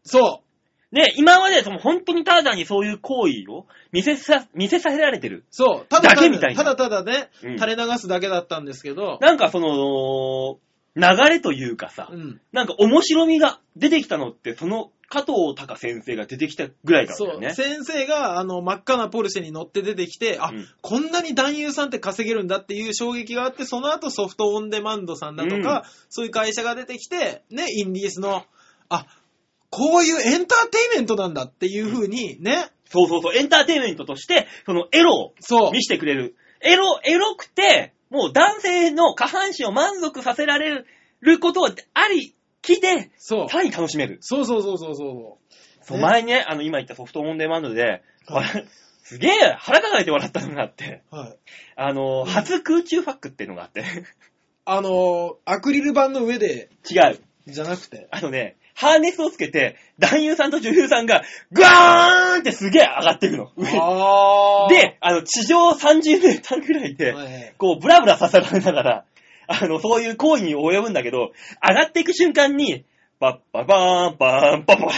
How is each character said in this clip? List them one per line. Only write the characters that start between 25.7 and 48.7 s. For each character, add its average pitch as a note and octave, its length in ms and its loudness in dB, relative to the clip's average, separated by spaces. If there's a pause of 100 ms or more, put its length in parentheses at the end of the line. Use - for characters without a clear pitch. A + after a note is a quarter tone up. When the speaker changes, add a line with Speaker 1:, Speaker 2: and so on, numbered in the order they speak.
Speaker 2:
う - 20 -20
ん。 - 40 -20 (180)
Speaker 1:
そ - 160 -10
う - 20 -6
い A3 40 -12
う - 20 -16
会 A3 200 -2
社 A#3 120 -6
が A#3+ 100 -4
出 B3 100 -12
て B3 140 -14
き - 100 -20
て、 B3 420 -6
ね、 D4+ 180 -8
イ G#3 160 -6
ン F#3 80 -6
デ F#3 80 -8
ィ G3 60 -6
ー F#3 40 -6
ズ E3+ 100 -12
の、 G3 240 -6 (440)
あ、 E3+ 180 -6 (640)
こ D#4+ 260 2
う E4+ 40 4
い D#4+ 100 2
う D#4+ 80 -2
エ A#3 160 2
ン F4 100 -2
タ - 100 2 (100)
ー - 20 -14
テ A4 100 -2 (160)
イ - 20 0
ン - 20 0
メ - 40 0
ン A3 40 -4
ト A3 80 -2
な G3 140 -4
ん D#3+ 60 -8
だ C3+ 100 -8
っ C3 40 -14
て - 180 -8
い G3 140 -4
う G#3+ 120 -6
風 A3 160 -4
に、 G#3 320 -8
ね。 C#4 260 -2 (240)
Speaker 2:
そ F3+ 140 4
う E3 40 4
そ E3+ 100 -2
う D#3+ 40 -4
そ E3+ 100 -4
う。 A3 40 -2
エ C4 60 2
ン C#4+ 60 -2
タ D#4+ 100 4
ー D4 80 2
テ E4 100 0
イ - 20 0
ン C4+ 40 -2
メ A3+ 100 -4
ン D3+ 40 -10
ト C#3 80 -14
と C#3 120 -10
し - 100 -18
て、 F4 220 0 (180)
そ G3+ 60 -6
の F3 180 -4
エ D#4 100 4
ロ E4 160 6
を G#2+ 220 -8
Speaker 1:
そ A3+ 300 2
う。 - 20 0
Speaker 2:
見 A#3+ 140 -2
せ - 100 -2
て - 40 -4
く D#3+ 80 -6
れ D3 80 -2
る。 B2+ 200 -8 (260)
エ E4+ 140 4
ロ、 F#4 300 0
エ D#4+ 120 2
ロ G4+ 200 -2
く - 100 -18
て、 E4+ 480 0 (160)
も C#4 160 -2
う C3+ 60 -6
男 G#4 280 2
性 F4 300 0
の D#4+ 240 2
下 - 140 -2
半 G4 280 -4
身 C#4 100 -8
を G3+ 40 -4
満 F4+ 300 -2
足 D4 220 -8
さ B3 120 -4
せ D4 100 -4
ら D4 140 0
れ D4+ 260 -6 (360)
る D#4+ 180 6
こ E4+ 140 -2
と F4+ 100 0
を D4 40 2
あ D#4 420 -2
り F4+ 260 -2 (280)
き - 180 2
で、 F4 360 -2
Speaker 1:
そ G#3 280 -6
う。 B2+ 40 -8
Speaker 2:
さ D#4 100 -4
ら F#4 40 0
に D4 80 0
楽 E3+ 180 -4
し D3+ 80 -8
め C#3+ 120 -2
る。 - 140 -14
Speaker 1:
そ C4+ 180 -4
う C4+ 40 -2
そ A#3 140 -2
う G#3 40 -2
そ G3 100 -4
う F3+ 60 -6
そ D#3+ 120 -10
う D3 60 -8
そ B2 440 -14
う。 - 440 -20
Speaker 2:
そ E3 100 -12
う、 F#3 40 -6
Speaker 1:
ね。 - 40 -2
Speaker 2:
前 G#3+ 200 4
に A#3 40 -8
ね、 A#3+ 220 0
あ D#3 80 -6
の、 D3 60 -8
今 D#3 160 -4
言 B2+ 80 -6
っ - 20 -20
た A#2+ 80 -16
ソ B2 80 -18
フ A#2+ 80 -20
ト D3+ 80 -8
オ D3+ 120 -6
ン D#3+ 60 -8
デ D#3 80 -4
マ E3 140 -4
ン - 20 -8
ド C#3 100 -8
で、 A2 300 -2 (240)
Speaker 1:
は D3+ 160 -4
い。 - 20 -6
Speaker 2:
あ - 80 -8
れ、 G#3 140 -10 (380)